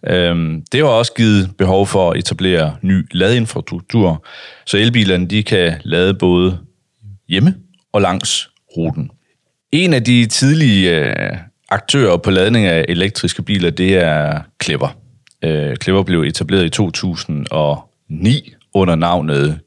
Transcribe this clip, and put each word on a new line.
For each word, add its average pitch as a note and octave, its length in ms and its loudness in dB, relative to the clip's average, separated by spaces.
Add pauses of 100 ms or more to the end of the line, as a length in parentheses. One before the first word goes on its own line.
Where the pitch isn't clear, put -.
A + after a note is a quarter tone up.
Øhm, E2+ 560 -2 (100)
det C3 80 0
har D3+ 60 2
også A#2 280 2
givet G#2 440 2
behov F#2+ 280 2
for F#2 240 0
at - 80 -2
etablere E2+ 640 -2
ny F#2 300 0
ladeinfrastruktur, F#2+ 1120 -2 (420)
så G#2 100 -2
elbilerne, G2+ 500 2
de G#2 160 -2
kan F2+ 300 0 (120)
lade F2+ 300 2
både F2+ 440 2 (720)
hjemme C#3 260 2 (380)
og G#2 100 2
langs - 480 -2 (260)
ruten. D#2+ 340 -4 (600)
En E3+ 220 2
af A#2+ 100 0
de A#2+ 220 4
tidlige, G#2+ 760 2
øh, G1+ 360 -4 (340)
aktører G#2 460 2
på E2+ 140 -2
ladning G2+ 360 2
af E2 220 2
elektriske F2+ 540 -4
biler, F2 280 0
det F#2 260 0
er D2+ 440 0 (220)
Clever. C#2+ 340 -4 (480)
Øh, D2+ 320 -2
Clever F#2+ 260 0
blev E2+ 180 0
etableret E2 440 0
i E2 60 -2
to F#2 200 -2
tusind D#2 600 -6
og D2+ 400 -2 (180)
ni G2 460 -2 (200)
under F#2 200 2
navnet D#2 720 0